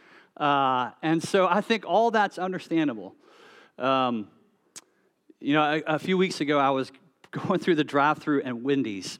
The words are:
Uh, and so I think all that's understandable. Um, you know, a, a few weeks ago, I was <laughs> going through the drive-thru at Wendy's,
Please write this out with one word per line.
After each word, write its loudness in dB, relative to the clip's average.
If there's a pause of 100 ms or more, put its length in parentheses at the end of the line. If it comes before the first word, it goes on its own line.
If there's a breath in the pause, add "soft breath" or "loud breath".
(360 loud breath)
Uh, 2 (100)
and 0
so 2
I 2
think -2
all 2
that's 0
understandable. -2 (640 loud breath)
Um, 0 (1120)
you -2
know, 4
a, 0
a 0
few -2
weeks 0
ago, 0
I 2
was -2 (200)
<laughs> -20
going -2
through 2
the 2
drive-thru 0
at -6
Wendy's, -4